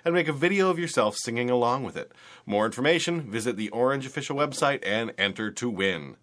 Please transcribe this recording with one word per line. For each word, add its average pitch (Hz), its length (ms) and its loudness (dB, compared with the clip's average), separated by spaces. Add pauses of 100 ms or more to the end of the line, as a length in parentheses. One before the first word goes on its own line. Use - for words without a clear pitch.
and 170 80 2
make 165 160 2
a 156 40 -2
video 185 360 2
of 170 100 0
yourself 123 380 0
singing 120 320 -2
along 123 340 2
with 82 140 -8
it. - 160 -10 (320)
More 104 200 2
information, 151 640 0
visit 110 280 -2
the 107 140 -4
Orange 131 340 2
official 139 320 -6
website 143 480 2
and 110 320 0
enter 101 340 -2
to 120 180 -4
win. 87 540 -2